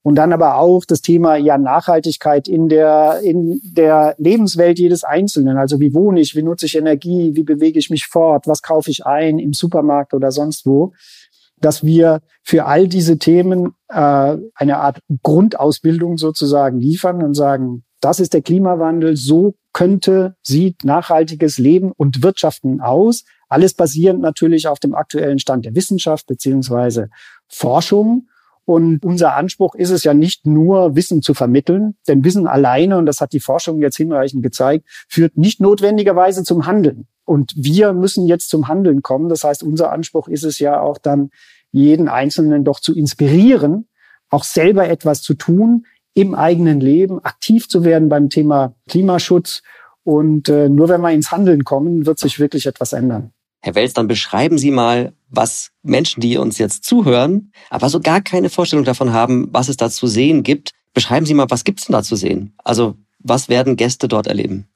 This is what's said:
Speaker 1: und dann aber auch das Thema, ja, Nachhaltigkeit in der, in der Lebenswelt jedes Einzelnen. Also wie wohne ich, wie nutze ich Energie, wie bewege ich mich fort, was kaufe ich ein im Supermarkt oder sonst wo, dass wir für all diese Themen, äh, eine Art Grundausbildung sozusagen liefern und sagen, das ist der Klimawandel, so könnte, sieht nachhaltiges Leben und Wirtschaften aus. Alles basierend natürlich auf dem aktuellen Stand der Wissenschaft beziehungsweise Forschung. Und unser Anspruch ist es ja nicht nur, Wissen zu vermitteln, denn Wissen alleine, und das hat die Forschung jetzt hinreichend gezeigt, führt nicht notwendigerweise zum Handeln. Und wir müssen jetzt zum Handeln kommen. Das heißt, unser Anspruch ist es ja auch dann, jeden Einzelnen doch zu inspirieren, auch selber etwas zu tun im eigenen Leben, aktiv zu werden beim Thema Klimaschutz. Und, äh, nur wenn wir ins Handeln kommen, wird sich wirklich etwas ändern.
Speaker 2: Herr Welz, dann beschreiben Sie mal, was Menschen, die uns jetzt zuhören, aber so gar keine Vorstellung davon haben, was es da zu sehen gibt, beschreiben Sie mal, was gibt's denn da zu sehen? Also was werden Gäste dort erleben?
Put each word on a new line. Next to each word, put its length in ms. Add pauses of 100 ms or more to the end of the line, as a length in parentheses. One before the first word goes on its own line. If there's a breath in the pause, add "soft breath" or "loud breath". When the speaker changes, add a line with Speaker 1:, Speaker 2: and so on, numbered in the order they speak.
Speaker 1:
und 140
dann 180
aber 240
auch 260
das 180
Thema, 360
ja, 200
Nachhaltigkeit 920
in 180
der, 560
in 400
der 540
Lebenswelt 600
jedes 280
Einzelnen. 520
Also 220
wie 140
wohne 260
ich, 160
wie 80
nutze 220
ich 100
Energie, 600
wie 80
bewege 360
ich 100
mich 180
fort, 380
was 160
kaufe 300
ich 140
ein 340
im 140
Supermarkt 600
oder 200
sonst 320
wo, 260 (680 soft breath)
dass 280
wir 360 (220)
für 220
all 240
diese 280
Themen, 580 (120)
äh, 500 (180)
eine 240
Art 200 (240)
Grundausbildung 920
sozusagen 640
liefern 420
und 100
sagen, 520 (180)
das 160
ist 140
der 80
Klimawandel, 720
so 400 (160)
könnte, 720
sieht 420
nachhaltiges 760
Leben 380
und 260
Wirtschaften 600
aus. 420 (240)
Alles 260
basierend 460
natürlich 480
auf 120
dem 140
aktuellen 460
Stand 260
der 100
Wissenschaft 520
beziehungsweise 840 (380 soft breath)
Forschung. 800 (380)
Und 400
unser 300
Anspruch 400
ist 140
es 140
ja 100
nicht 320
nur, 500
Wissen 260
zu 120
vermitteln, 640 (120)
denn 160
Wissen 240
alleine, 500
und 80
das 140
hat 140
die 80
Forschung 380
jetzt 180
hinreichend 460
gezeigt, 420 (240 loud breath)
führt 280
nicht 220
notwendigerweise 840
zum 220
Handeln. 420 (180)
Und 300
wir 380
müssen 320
jetzt 240
zum 180
Handeln 340
kommen. 260
Das 160
heißt, 200
unser 280
Anspruch 360
ist 160
es 160
ja 200
auch 180
dann, 320 (420 soft breath)
jeden 360
Einzelnen 560
doch 160
zu 140
inspirieren, 960 (420 soft breath)
auch 140
selber 440
etwas 340
zu 120
tun 520 (280 loud breath)
im 220
eigenen 440
Leben, 440
aktiv 440
zu 160
werden 260
beim 200
Thema 460 (120)
Klimaschutz. 760 (400 soft breath)
Und, 460
äh, 200
nur 200
wenn 120
wir 100
ins 200
Handeln 320
kommen, 420
wird 140
sich 200
wirklich 280
etwas 260
ändern. 380 (300)
Speaker 2:
Herr 140
Welz, 180
dann 140
beschreiben 500
Sie 140
mal, 420 (160)
was 420 (120)
Menschen, 360
die 180
uns 200
jetzt 260
zuhören, 680 (160 soft breath)
aber 200
so 120
gar 180
keine 300
Vorstellung 340
davon 300
haben, 380
was 180
es 80
da 120
zu 160
sehen 380
gibt, 280 (220)
beschreiben 320
Sie 80
mal, 160
was 140
gibt's 220
denn 80
da 100
zu 140
sehen? 360 (100)
Also 320 (240)
was 280
werden 300
Gäste 320
dort 180
erleben? 480